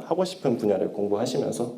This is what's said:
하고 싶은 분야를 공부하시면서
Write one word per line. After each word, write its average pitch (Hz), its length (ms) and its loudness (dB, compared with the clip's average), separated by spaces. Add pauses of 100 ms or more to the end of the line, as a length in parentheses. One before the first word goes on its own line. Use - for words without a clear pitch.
하고 180 200 0
싶은 127 320 0
분야를 101 360 2
공부하시면서 104 840 0